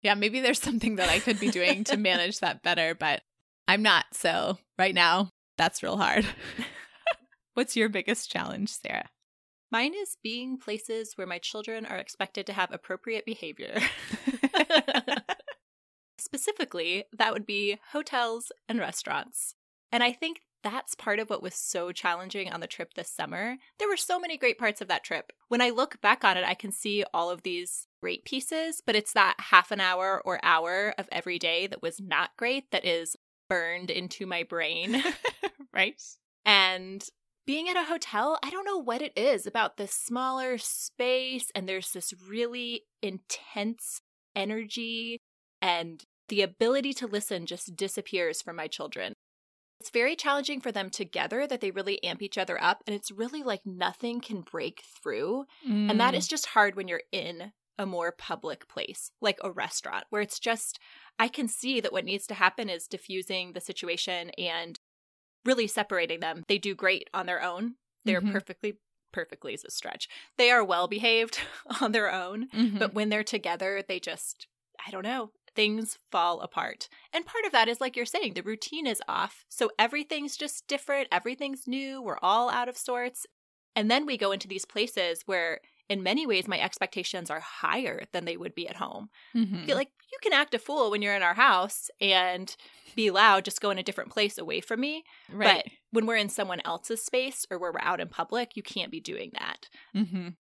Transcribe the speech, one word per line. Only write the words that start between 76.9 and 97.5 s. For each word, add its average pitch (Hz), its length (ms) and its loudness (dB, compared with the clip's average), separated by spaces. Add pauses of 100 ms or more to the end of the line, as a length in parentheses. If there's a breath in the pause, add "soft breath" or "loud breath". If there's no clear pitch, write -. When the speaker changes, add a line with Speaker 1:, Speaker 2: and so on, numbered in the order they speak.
Speaker 2:
And 339 140 -4
part 453 180 -4
of 392 60 -2
that 226 160 6
is, 233 120 -2
like 247 160 -2
you're 240 120 -2
saying, 339 260 -2
the 175 80 -6
routine 220 460 -6
is 208 200 -2
off. - 400 -2
So - 300 0
everything's 294 580 0
just - 320 -8
different. 277 440 -2
Everything's 262 560 -2
new. 269 340 -6
We're 202 220 -6
all 226 260 4
out 247 180 0
of 247 80 -8
sorts. 247 520 -4 (480)
And 220 160 2
then 285 160 4
we 262 100 -2
go 202 140 2
into 196 160 -4
these 190 180 -8
places 185 640 -2
where, 170 320 0 (300 soft breath)
in 196 120 0
many 226 240 2
ways, 190 220 2
my 190 120 -2
expectations 180 720 -4
are 156 120 -4
higher - 720 -2
than 170 120 -4
they 170 120 -4
would 175 180 -8
be 170 120 -6
at 180 100 -12
home. 208 320 -8 (260 soft breath)
Speaker 1:
Mm-hmm. 190 320 0
Speaker 2:
You're - 100 4
like, - 120 0 (220)
you 539 120 -12
can 370 100 4
act 294 220 4
a 220 40 2
fool 277 300 2
when 208 120 0
you're 202 140 2
in 196 60 2
our 175 120 4
house 208 560 4 (120)
and 185 540 2 (400 loud breath)
be 214 160 4
loud, 196 320 8
just - 160 -4
go 202 120 2
in 190 60 0
a 185 60 -4
different - 280 -6
place 208 260 2
away 165 240 -4
from 226 180 -4
me. 302 240 -2 (260 soft breath)
Speaker 1:
Right. 196 360 6
Speaker 2:
But - 60 -14 (200)
when 220 140 4
we're 226 100 2
in 208 140 2
someone 190 340 -2
else's 170 400 -4
space 262 480 -2